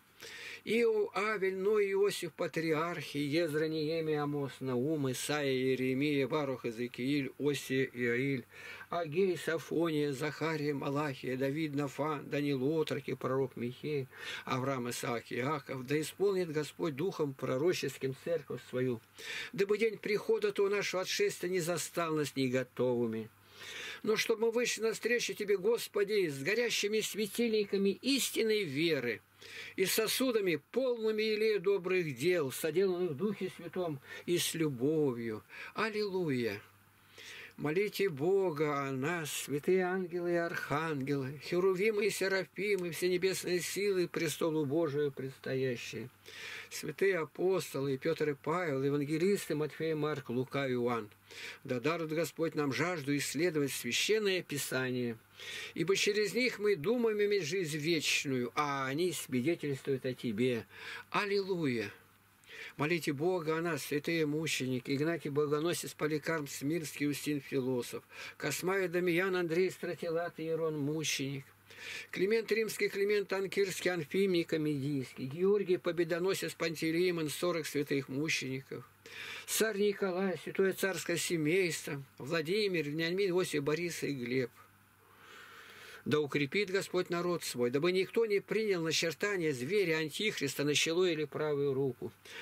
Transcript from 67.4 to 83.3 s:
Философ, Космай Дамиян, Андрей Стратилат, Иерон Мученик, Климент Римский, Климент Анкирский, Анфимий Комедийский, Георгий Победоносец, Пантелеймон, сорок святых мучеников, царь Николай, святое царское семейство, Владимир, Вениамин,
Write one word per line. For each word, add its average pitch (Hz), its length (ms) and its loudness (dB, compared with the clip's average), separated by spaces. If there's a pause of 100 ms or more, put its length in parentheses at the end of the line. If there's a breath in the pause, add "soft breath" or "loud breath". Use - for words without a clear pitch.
Философ, 123 640 -2 (340 loud breath)
Космай 185 500 0
Дамиян, 180 480 2
Андрей 175 360 2
Стратилат, 170 640 -4
Иерон 160 400 -2
Мученик, 139 640 -2 (680 loud breath)
Климент 214 400 2
Римский, 214 380 2
Климент 202 440 2
Анкирский, 190 580 0
Анфимий 180 520 2
Комедийский, 147 840 0
Георгий 185 520 4
Победоносец, 170 760 0
Пантелеймон, 165 760 0
сорок 170 360 -2
святых 143 440 -2
мучеников, 135 800 -4 (600 loud breath)
царь 208 320 0
Николай, 196 640 0
святое 185 300 2
царское 175 440 -2
семейство, 160 880 0 (160)
Владимир, 165 680 0
Вениамин, 170 440 0